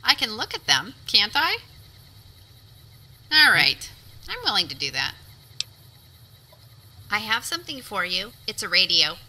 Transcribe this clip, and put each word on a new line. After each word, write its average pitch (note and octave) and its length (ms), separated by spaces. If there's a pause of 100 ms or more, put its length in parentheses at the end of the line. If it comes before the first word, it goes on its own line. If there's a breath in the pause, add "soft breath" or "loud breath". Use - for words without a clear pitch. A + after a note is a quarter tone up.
I B3+ 120
can A3+ 240
look - 160
at - 120
them, D3 280 (120)
can't G#3 280
I? F4 240 (1700)
All D4+ 220
right, C#3 380 (360)
I'm G#3+ 160
willing G3+ 260
to C#3+ 60
do C#3+ 160
that. C3+ 240 (2000)
I G#3 80
have A3 260
something E4 380
for F#3 240
you. F#3 240 (160)
It's G#3+ 160
a F#3 80
radio. F3 460 (120)